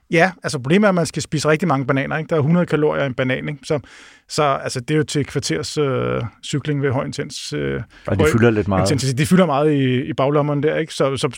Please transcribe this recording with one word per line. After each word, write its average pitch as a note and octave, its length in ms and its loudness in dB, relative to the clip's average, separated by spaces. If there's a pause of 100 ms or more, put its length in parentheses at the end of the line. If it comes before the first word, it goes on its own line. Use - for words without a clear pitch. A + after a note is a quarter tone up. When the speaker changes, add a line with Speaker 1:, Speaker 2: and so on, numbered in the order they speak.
(120)
Speaker 1:
Ja, F3 200 4 (120)
altså D3+ 160 -4
problemet E3 260 2
er, G3+ 40 4
at F#3 60 2
man E3 100 0
skal E3 160 -6
spise - 280 -2
rigtig D#3 180 2
mange C#3 180 0
bananer, C#3+ 320 -2
ikke? D#3 120 -8
Der E3+ 60 0
er D#3+ 40 2
hundrede D#3+ 260 4
kalorier D3+ 380 0
i - 20 -2
en C3 80 -4
banan, C3 360 -2
ikke? D3 140 -8
Så, D3+ 160 -2 (500)
så - 140 -2
altså, C#3 360 -2
det B2 140 -4
er D#3 40 2
jo D3+ 60 4
til C#3 220 -2
kvarters, D3+ 520 -6
øh, B2+ 440 -2 (220)
cykling C#3+ 380 -4
ved C#3 100 0
høj C3+ 140 -2
intens, - 480 -10
øh, C#3 280 -4 (260)
Speaker 2:
Og G2 100 -2
de - 60 4
Speaker 1:
høj D#3 80 4
Speaker 2:
fylder A#2 180 6
lidt G#2 180 2
meget. F#2+ 140 2
Speaker 1:
intensitet. C3 360 0
De D3+ 80 2
fylder F#3 200 6
meget D3 280 2
i, C3 360 2
i D3+ 40 -4
baglommerne C#3+ 500 0
der, D#3 120 0
ikke? D#3 180 -4
Så, C#3 240 0
så, D3 200 -2